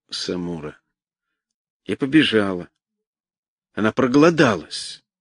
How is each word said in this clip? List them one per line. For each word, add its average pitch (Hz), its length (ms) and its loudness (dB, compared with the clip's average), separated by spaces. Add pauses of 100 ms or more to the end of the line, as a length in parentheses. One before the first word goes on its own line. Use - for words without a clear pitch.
(100)
Самура 87 680 -8 (1080)
и 98 100 -6
побежала. 110 720 0 (1040)
Она 107 200 0
проголодалась 135 1080 2 (180)